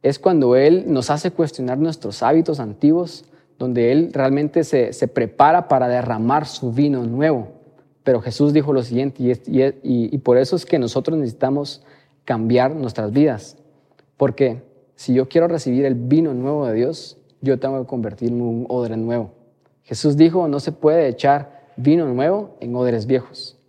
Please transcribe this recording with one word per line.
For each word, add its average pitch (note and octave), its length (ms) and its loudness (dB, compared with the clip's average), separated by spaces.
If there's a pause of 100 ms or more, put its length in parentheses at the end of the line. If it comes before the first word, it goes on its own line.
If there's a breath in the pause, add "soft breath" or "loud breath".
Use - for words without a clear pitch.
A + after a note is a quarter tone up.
Es C#3 160 0
cuando C3+ 380 4
Él D#3 300 4
nos C3+ 240 -2
hace D3+ 200 -2
cuestionar C3 460 -4
nuestros D#3 460 -4
hábitos D3+ 380 2
antiguos, D3+ 680 0 (320 soft breath)
donde B2 340 0
Él D#3+ 220 2
realmente C#3+ 500 0
se, B2 300 0
se B2 140 -2
prepara D3 600 2
para B2+ 200 2
derramar B2 580 0
su B2 260 -8
vino C#3 300 0
nuevo. A#2+ 460 -2 (560)
Pero B2 180 2
Jesús D3 320 0
dijo D3 180 2
lo C3 100 0
siguiente, B2+ 400 -4
y B2 100 0
es, - 140 -6
y B2+ 140 0
es, C3+ 220 2
y, A#2+ 320 -2
y C3+ 40 -2
por B2 200 4
eso C#3 180 0
es E3 80 -4
que E3 140 0
nosotros C3 400 -2
necesitamos C#3 640 -4 (420 soft breath)
cambiar B2+ 500 0
nuestras A2+ 380 -6
vidas. C3+ 460 0 (580)
Porque B2+ 460 0 (320)
si - 180 -4
yo C3 160 2
quiero E3 180 2
recibir C#3 380 0
el C3+ 100 0
vino C#3 380 2
nuevo C#3 340 -4
de A2+ 60 -2
Dios, B2+ 460 -4 (240)
yo C3 160 0
tengo C3+ 220 -4
que B2 60 -8
convertirme A#2 520 -4
en A#2+ 60 -2
un A#2 240 -4
odre A#2+ 280 -4
nuevo. A2+ 360 -4 (500)
Jesús C#3+ 340 -2
dijo, E3 320 4
"No C#3+ 120 -2
se D#3 120 -6
puede D#3 360 2
echar C#3+ 580 -2 (100)
vino D3+ 300 2
nuevo E3 540 -2
en A#2+ 160 -8
odres A#2+ 300 0
viejos - 520 -4 (100)